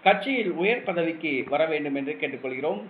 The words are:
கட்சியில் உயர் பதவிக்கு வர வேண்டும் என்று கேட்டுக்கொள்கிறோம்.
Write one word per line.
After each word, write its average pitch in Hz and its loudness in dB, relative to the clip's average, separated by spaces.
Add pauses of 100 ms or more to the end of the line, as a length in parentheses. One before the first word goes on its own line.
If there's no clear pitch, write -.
கட்சியில் 208 4
உயர் 196 0
பதவிக்கு 165 0
வர 147 2
வேண்டும் 147 -2
என்று 139 -2
கேட்டுக்கொள்கிறோம். 135 -4